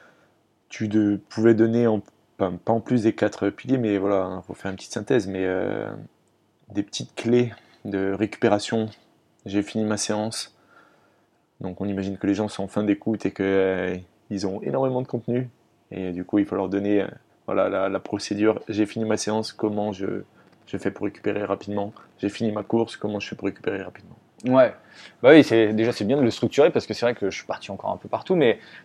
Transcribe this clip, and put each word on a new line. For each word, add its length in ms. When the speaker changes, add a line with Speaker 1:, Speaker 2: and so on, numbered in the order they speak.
Speaker 1:
tu 180
de-, 320
pouvais 240
donner, 340
en, 140
pas, 140
pas 100
en 80
plus 220
des 100
quatre 360
piliers, 280
mais 200
voilà, 260
hein, 220
pour 120
faire 140
une 60
petite 160
synthèse, 340
mais, 180
euh, 440
des 100
petites 320
clés 380
de 280
récupération. 760
J'ai 180
fini 200
ma 140
séance. 580
Donc 220
on 40
imagine 320
que 100
les 60
gens 140
sont 160
en 40
fin 160
d'écoute 420
et 60
que, 120
euh, 540
ils 180
ont 160
énormément 380
de 60
contenu. 420
Et 200
du 120
coup, 160
il 60
faut 100
leur 140
donner, 320
euh, 60
voilà, 240
la, 200
la 100
procédure. 680
J'ai 160
fini 180
ma 140
séance, 340
comment 400
je, 320
je 100
fais 140
pour 140
récupérer 380
rapidement ? 480
J'ai 100
fini 220
ma 120
course, 320
comment 240
je 80
fais 80
pour 120
récupérer 340
rapidement ? 340
Speaker 2:
Ouais. 280
Bah 100
oui, 120
c'est, 300
déjà, 180
c'est 140
bien 120
de 40
le 100
structurer 400
parce 160
que 60
c'est 120
vrai 80
que 160
je 60
suis 100
parti 260
encore 200
un 60
peu 100
partout, 280
mais 220